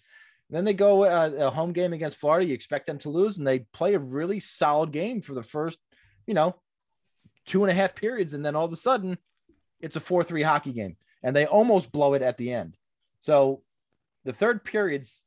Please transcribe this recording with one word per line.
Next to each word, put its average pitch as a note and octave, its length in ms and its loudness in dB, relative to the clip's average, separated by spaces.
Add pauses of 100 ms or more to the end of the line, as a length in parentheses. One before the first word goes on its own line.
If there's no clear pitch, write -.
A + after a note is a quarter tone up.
(480)
And D3 80 -8
then F3 80 -2
they G#3 100 2
go, G3+ 300 4
uh, E3+ 340 2
a C#3 120 2
home E3 220 -4
game F3 200 -2
against D#3 260 -8
Florida. E3 280 2
You C#3+ 80 -2
expect - 320 -8
them D3 140 -8
to D3+ 100 -10
lose, F#3+ 280 0
and C#3+ 80 -4
they C3 140 2 (120)
play G3 220 0
a E3+ 60 2
really D#3 400 -6
solid D3+ 500 0
game F#3 320 -6
for C#3+ 100 -14
the A#2+ 120 -8
first, D#3 340 -8 (480)
you A3 80 -4
know, E3 220 2 (920)
two F#3 160 0
and G3 80 2
a E3+ 40 2
half F#3+ 200 0
periods. G#3 400 -4
And D3 100 -6
then D3 120 -2
all D#3+ 80 0
of E3+ 80 -4
a E3 40 -12
sudden, F#3+ 400 0 (640)
it's D#3+ 160 -10
a D#3 40 -8
four F3 240 0
three E3 180 -4
hockey D3 300 0
game, G2+ 240 -8 (260)
and B2+ 140 0
they D3 100 4
almost G3+ 460 4
blow C#3+ 220 2
it C3+ 80 0
at B2 140 0
the B2 160 -6
end. F#2+ 240 -6 (440)
So C#3 420 2 (640)
the C3 80 -6
third G#3+ 320 -2
periods D#3 640 -4